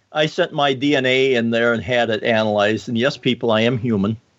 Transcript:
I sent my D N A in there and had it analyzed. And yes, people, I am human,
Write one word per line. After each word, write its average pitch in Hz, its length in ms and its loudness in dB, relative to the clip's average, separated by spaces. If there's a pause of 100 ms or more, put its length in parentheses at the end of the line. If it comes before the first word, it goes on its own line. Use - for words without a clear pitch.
(120)
I 156 140 0
sent 165 260 -2
my 143 220 0
D 139 200 0
N 131 120 2
A 131 300 2
in 117 160 0
there 117 200 2
and 110 100 -2
had 117 280 0
it 110 120 -4
analyzed. 107 640 0
And 120 120 -4
yes, 135 180 -2
people, 123 340 -2
I 110 120 2
am 120 160 2
human, 110 400 -2 (200)